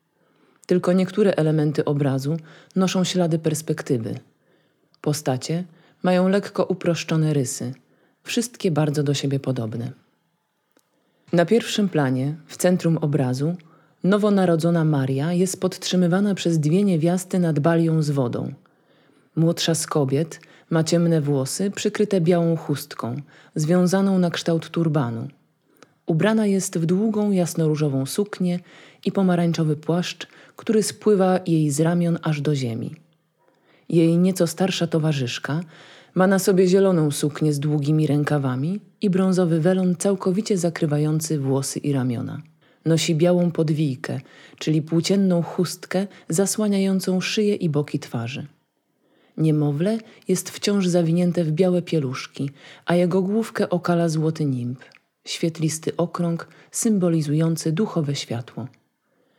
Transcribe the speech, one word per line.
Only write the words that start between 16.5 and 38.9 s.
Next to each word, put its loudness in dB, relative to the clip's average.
dwie 2
niewiasty 0
nad 2
balią 2
z 0
wodą. -2
Młodsza 0
z -4
kobiet -2
ma 2
ciemne 2
włosy -2
przykryte -2
białą 2
chustką, -6
związaną 2
na 2
kształt -2
turbanu. -2
Ubrana 2
jest 0
w 0
długą, 0
jasnoróżową 0
suknię -4
i -2
pomarańczowy 2
płaszcz, -4
który 0
spływa 2
jej 2
z -2
ramion 2
aż -2
do 0
ziemi. -4
Jej 4
nieco 2
starsza -2
towarzyszka -2
ma 4
na 4
sobie 4
zieloną 4
suknię -2
z -2
długimi 0
rękawami 0